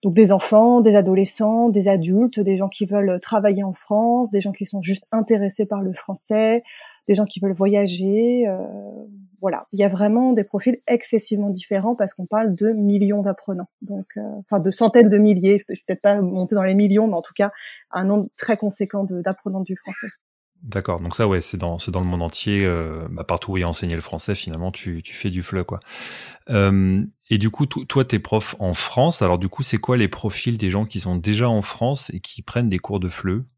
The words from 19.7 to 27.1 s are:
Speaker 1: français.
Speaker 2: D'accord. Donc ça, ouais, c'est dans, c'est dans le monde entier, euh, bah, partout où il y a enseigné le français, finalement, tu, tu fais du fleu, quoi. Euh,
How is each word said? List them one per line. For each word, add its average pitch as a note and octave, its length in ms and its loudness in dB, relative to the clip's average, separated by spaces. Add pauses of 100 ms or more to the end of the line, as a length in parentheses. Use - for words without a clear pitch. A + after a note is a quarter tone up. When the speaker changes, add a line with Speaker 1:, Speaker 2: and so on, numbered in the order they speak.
Speaker 1:
français. - 320 -12 (540)
Speaker 2:
D'accord. F#2+ 380 -4
Donc E2+ 160 -6
ça, A2+ 100 2
ouais, F#2+ 140 2
c'est - 160 -6
dans, F2 220 -6
c'est - 120 -8
dans F2+ 100 -2
le F2+ 60 0
monde F2+ 140 -2
entier, G2+ 460 -2
euh, D#2+ 440 -4
bah, E2 140 -10
partout F2+ 280 -4
où F#2+ 40 -2
il F#2 40 0
y F2+ 40 0
a E2+ 40 -2
enseigné E2+ 260 -4
le D#2+ 80 -6
français, - 320 -6
finalement, F2 360 -6
tu, E2+ 320 -10
tu - 140 -16
fais G2+ 140 -6
du F2+ 120 -6
fleu, F#2 220 -4
quoi. - 160 -10 (680)
Euh, G2 520 4 (280)